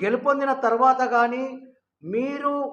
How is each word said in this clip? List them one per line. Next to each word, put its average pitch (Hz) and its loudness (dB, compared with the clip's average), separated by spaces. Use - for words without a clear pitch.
గెలుపొందిన 269 0
తర్వాత 254 4
కానీ, 240 0
మీరు 277 -4